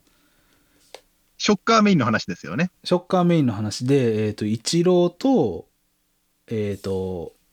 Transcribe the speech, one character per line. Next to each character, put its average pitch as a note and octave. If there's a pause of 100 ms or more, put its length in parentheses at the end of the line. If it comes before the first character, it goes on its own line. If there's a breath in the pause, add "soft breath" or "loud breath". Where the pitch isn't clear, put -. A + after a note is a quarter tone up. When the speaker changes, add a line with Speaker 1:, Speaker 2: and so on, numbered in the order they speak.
(1400 soft breath)
Speaker 1:
シ -
ョ -
ッ -
カ A3+
ー G#3+
メ G#3
イ -
ン D#3+
の A#2+
話 A2
で F2+
す -
よ F2
ね。 E3+ (100)
Speaker 2:
シ -
ョ -
ッ -
カ F#3
ー F3
メ F3
イ D3+
ン C3
の A#2
話 G#2+
で、 A#2
え G#2+
ー G#2
と、 -
イ A2
チ E3+
ロ F3
ー F3
と、 D3+ (800)
え G#2
ー -
と、 F#2 (160)